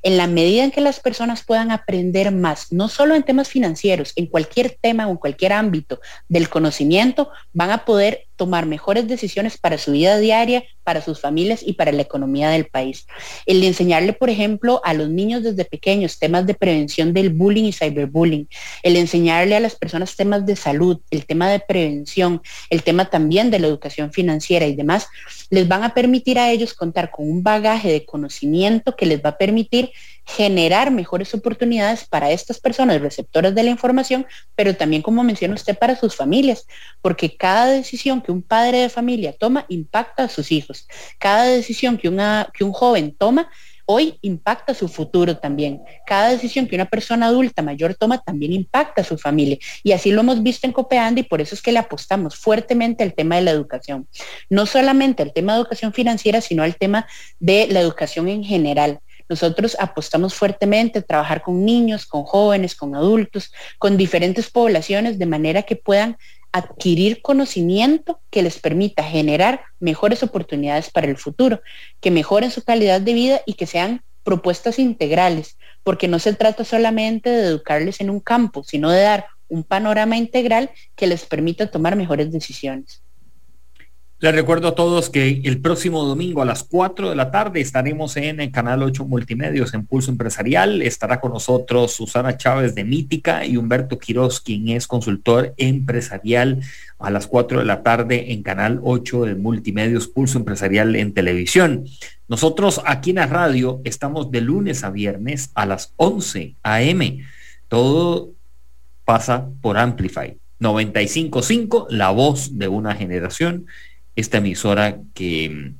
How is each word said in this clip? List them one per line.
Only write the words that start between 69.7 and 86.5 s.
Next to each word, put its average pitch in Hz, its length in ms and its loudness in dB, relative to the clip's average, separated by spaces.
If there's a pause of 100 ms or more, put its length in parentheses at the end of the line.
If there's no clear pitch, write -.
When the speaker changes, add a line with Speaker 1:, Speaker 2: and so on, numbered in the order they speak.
Speaker 1:
mejores 190 420 0
oportunidades 151 720 -4
para 156 160 -2
el 135 100 -2
futuro, 233 440 0 (380)
que 185 120 2
mejoren 202 400 2
su 240 120 -8
calidad 208 380 4
de 226 120 0
vida 254 340 2
y 208 60 -4
que - 120 -6
sean 185 380 -4 (200)
propuestas 185 540 0
integrales, 170 800 0 (260)
porque 190 240 0
no 170 120 2
se 208 140 0
trata 220 300 2
solamente 220 640 0
de 233 180 2
educarles 156 540 -2
en 196 100 -2
un 202 80 -4
campo, 226 440 0
sino 151 280 0
de 180 100 6
dar 202 240 4 (220)
un 165 160 -6
panorama 214 540 0
integral 233 520 0 (260)
que 196 120 0
les 170 180 -2
permita 160 460 -2
tomar 170 240 0
mejores 156 360 -2
decisiones. 139 680 -10 (1200)
Speaker 2:
Les 160 140 4
recuerdo 165 360 2
a 165 60 -4
todos 170 340 2
que 135 340 2
el 131 160 0
próximo 165 460 -2
domingo 156 360 -2
a 127 40 0
las 117 180 -4